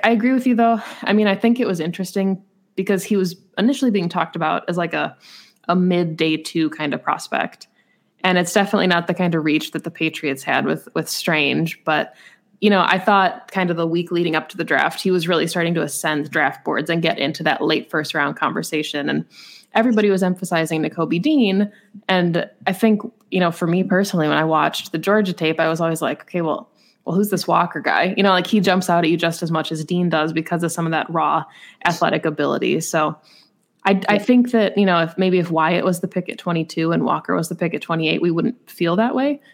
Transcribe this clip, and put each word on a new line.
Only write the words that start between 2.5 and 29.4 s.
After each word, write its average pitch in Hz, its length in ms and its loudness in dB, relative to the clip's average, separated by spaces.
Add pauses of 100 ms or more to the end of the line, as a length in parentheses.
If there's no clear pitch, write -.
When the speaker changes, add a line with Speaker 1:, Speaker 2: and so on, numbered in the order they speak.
Speaker 1:
because 190 280 0
he 208 140 0
was 180 180 0 (220)
initially 262 340 2
being 185 160 0
talked 170 300 -4
about 165 320 -2
as, 175 80 -2
like, 170 160 -2
a, 151 240 -4 (500)
a 175 80 2
mid 175 400 2
day 160 220 0
two 156 320 -2
kind 151 240 -6
of 147 100 -6
prospect. - 640 -4 (560)
And 185 140 2
it's 175 160 0
definitely 196 340 2
not 170 200 2
the 190 60 0
kind 175 220 0
of 156 80 0
reach 151 280 0
that - 120 -8
the 165 80 -8
Patriots 156 520 -4
had 135 220 0
with, 156 280 -4
with 160 160 -4
Strange. 151 760 -2
But, - 320 -2 (460)
you 208 80 4
know, 190 180 4
I 185 120 2
thought 196 520 0
kind 185 180 0
of 170 60 -2
the 165 120 0
week 175 240 -2
leading 170 240 0
up 156 140 -4
to - 80 -14
the 165 60 -4
draft, 143 380 0
he 190 100 0
was 170 160 2
really 165 200 2
starting 170 260 -2
to 165 80 0
ascend 151 480 -4
draft 143 340 -2
boards 160 260 -2
and 170 120 0
get 165 180 0
into 151 240 -4
that 151 180 0
late 160 280 0
first 151 240 -4
round 143 240 -2
conversation. 151 720 -4
And 151 160 -2 (480)
everybody 214 360 4
was 190 140 2
emphasizing 170 580 -2
Nakobe 165 400 -2
Dean. 208 500 2 (360)
And 175 420 0 (160)
I 190 80 0
think, 214 280 2 (280)
you 185 120 0
know, 170 100 2
for 170 160 -4
me 180 160 2
personally, 180 440 0
when 151 100 2
I 156 80 2
watched 151 480 0
the 170 40 -4
Georgia 190 360 2
tape, 160 260 -2
I 165 80 2
was 160 140 -2
always 165 200 -2
like, 147 200 -4
"Okay, - 200 -6
well, - 300 -4 (320)
well, - 100 -4
who's 208 160 2
this 190 180 -2
Walker 170 340 0
guy?" 147 360 0
You 196 60 4
know, 196 80 6
like, 180 160 2
he 214 140 4
jumps 185 280 2
out 170 140 2
at 160 80 2
you 170 60 2
just 165 260 -2